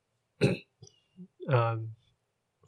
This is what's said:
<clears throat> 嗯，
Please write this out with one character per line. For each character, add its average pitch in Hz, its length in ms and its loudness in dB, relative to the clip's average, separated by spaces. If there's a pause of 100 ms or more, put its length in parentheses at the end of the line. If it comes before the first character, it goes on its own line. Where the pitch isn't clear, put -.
(380)
<clears throat> - 1120 -4
嗯， 113 440 0 (720)